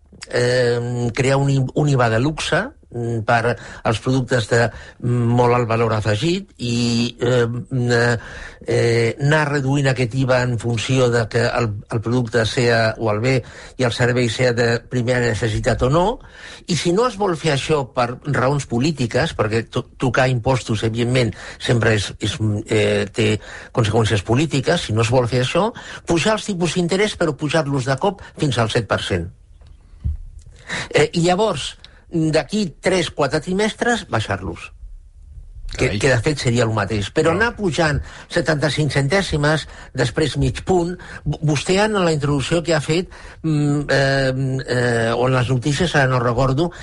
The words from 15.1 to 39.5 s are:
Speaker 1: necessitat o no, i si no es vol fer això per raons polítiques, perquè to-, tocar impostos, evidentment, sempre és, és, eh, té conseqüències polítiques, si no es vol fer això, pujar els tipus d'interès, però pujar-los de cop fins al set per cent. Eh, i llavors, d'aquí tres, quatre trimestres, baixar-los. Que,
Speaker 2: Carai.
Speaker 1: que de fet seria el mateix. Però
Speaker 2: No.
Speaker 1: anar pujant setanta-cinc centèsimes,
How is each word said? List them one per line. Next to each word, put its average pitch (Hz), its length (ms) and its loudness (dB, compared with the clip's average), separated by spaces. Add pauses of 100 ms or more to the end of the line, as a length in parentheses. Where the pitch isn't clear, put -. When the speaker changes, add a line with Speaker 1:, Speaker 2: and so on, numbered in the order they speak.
Speaker 1:
necessitat 113 600 0
o 127 80 2
no, 165 140 4 (600)
i 175 100 0
si 170 160 0
no 220 160 4
es 208 80 -8
vol 190 240 0
fer 156 140 0
això 143 280 0 (120)
per 123 320 -2
raons 135 400 0
polítiques, 135 720 0
perquè 110 340 0
to-, - 160 -6 (100)
tocar 131 320 2
impostos, 120 560 0
evidentment, 117 480 0 (260)
sempre 113 380 2
és, 98 140 -2 (100)
és, 107 160 -4 (300)
eh, 104 460 2
té 107 180 2 (420)
conseqüències 107 540 2
polítiques, 139 640 0
si 107 80 -2
no 113 100 2
es 110 40 0
vol 123 200 2
fer 127 140 0
això, 180 260 0 (360)
pujar 175 320 2
els - 120 -10
tipus 175 260 -2
d'interès, 190 400 0
però 156 200 -2
pujar-los 143 520 0
de 135 120 0
cop 196 220 -2 (160)
fins 135 200 0
al 113 120 2
set 110 200 -2
per 101 120 0
cent. 90 280 -4 (1600)
Eh, 151 140 4 (100)
i 165 60 2
llavors, 180 480 0 (380)
d'aquí 160 560 0 (140)
tres, 180 300 0
quatre 147 300 -2
trimestres, 208 720 0
baixar-los. 95 600 -6 (1000)
Que, - 160 -4
Speaker 2:
Carai. 104 160 -2
Speaker 1:
que 147 80 4
de 123 80 4
fet 143 240 -2
seria 120 240 2
el 110 80 -2
mateix. 101 400 -2
Però 127 160 2
Speaker 2:
No. 170 80 2
Speaker 1:
anar 226 160 0
pujant 160 460 0 (280)
setanta-cinc 151 600 0
centèsimes, 147 800 0 (260)